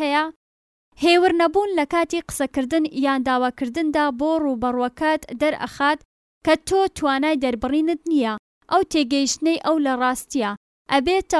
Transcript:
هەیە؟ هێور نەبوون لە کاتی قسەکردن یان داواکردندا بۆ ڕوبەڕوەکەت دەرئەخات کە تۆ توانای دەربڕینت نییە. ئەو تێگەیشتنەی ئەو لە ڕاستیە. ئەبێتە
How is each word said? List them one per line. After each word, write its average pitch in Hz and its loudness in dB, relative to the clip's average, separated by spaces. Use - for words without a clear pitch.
هەیە؟ 294 0
هێور 349 4
نەبوون 381 2
لە 294 2
کاتی 339 -2
قسەکردن 277 -2
یان 269 0
داواکردندا 262 0
بۆ 302 0
ڕوبەڕوەکەت 247 -2
دەرئەخات 294 -2
کە 311 4
تۆ 381 2
توانای 285 0
دەربڕینت 277 0
نییە. 240 2
ئەو 370 4
تێگەیشتنەی 285 0
ئەو 320 2
لە 262 0
ڕاستیە. 254 -2
ئەبێتە 330 2